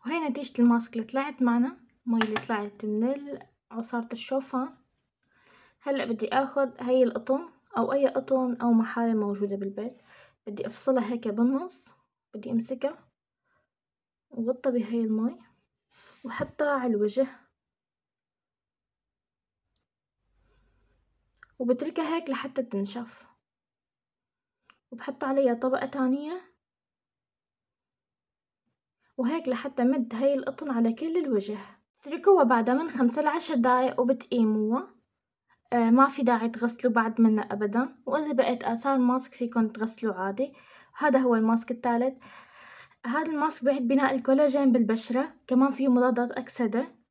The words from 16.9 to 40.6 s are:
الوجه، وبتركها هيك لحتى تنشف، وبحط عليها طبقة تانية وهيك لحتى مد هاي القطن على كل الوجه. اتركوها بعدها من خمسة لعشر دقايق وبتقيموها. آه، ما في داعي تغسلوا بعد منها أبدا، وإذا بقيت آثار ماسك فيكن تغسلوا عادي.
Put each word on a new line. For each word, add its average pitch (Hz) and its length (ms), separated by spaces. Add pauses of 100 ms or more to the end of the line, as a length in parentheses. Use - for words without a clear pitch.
الوجه، 208 320 (4000)
وبتركها 302 580
هيك 330 140
لحتى 269 320
تنشف، 226 680 (1600)
وبحط 269 340
عليها 269 300
طبقة 262 320
تانية 277 540 (2750)
وهيك 277 320
لحتى 254 360
مد 247 300
هاي 269 200
القطن 269 360
على 226 220
كل 320 240
الوجه. 214 420 (420)
اتركوها 302 440
بعدها 233 300
من 311 160
خمسة 240 320
لعشر 302 320
دقايق 254 460
وبتقيموها. 240 920 (800)
آه، 233 180
ما 269 180
في 269 140
داعي 233 260
تغسلوا 233 440
بعد 226 280
منها 220 240
أبدا، 214 520 (100)
وإذا 294 260
بقيت 247 320
آثار 262 340
ماسك 254 360
فيكن 233 380
تغسلوا 220 420
عادي. 196 380 (440)